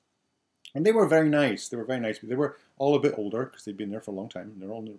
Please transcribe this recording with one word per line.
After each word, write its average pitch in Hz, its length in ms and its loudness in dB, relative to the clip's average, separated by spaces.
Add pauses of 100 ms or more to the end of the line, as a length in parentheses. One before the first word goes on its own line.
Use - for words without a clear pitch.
(760)
And 160 100 -2
they 214 60 8
were 220 160 4
very 156 220 6
nice. 143 380 2
They 123 100 -8
were 113 80 -6
very 127 140 -4
nice. 110 200 -4
They 113 160 -6
were 143 220 -2 (200)
all 143 180 2
a 135 40 4
bit 143 180 2
older, 110 280 -4
'cause - 200 -18
they'd 107 120 -10
been 104 140 -8
there 110 100 -8
for 104 100 -12
a - 40 -8
long 98 140 -8
time. 101 280 -14
They're 95 140 -12
all 113 80 -8
in 110 60 -10
their, 104 140 -14